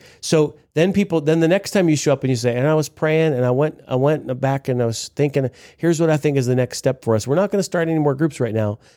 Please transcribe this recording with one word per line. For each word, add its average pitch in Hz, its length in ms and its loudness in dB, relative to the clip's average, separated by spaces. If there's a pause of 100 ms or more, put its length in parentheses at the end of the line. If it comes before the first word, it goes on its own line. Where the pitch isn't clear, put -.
(200)
So 151 340 0 (200)
then 175 180 2
people, 190 280 0
then 156 200 2
the 165 80 4
next 196 240 0
time 185 160 2
you 156 80 4
show 143 160 0
up 131 100 -2
and 131 80 -2
you 127 60 2
say, 117 180 -2
"And 127 140 0
I 156 60 2
was 156 140 0
praying, 160 460 0
and 123 100 0
I 123 60 2
went, 143 380 -2
I 127 80 -2
went 131 440 -2
back 135 280 -2
and 123 120 -2
I 120 60 0
was 113 300 -6
thinking, 139 340 0 (280)
here's 165 220 0
what 165 80 2
I 156 80 2
think 147 200 0
is 131 100 2
the 127 80 2
next 127 240 -2
step - 240 -2
for 113 140 0
us. 107 100 -4
We're 127 80 -2
not 196 160 0
gonna 196 140 0
start 165 240 -2
any 160 100 0
more 147 160 2
groups 147 240 -4
right 113 160 -2
now. 107 240 -2 (180)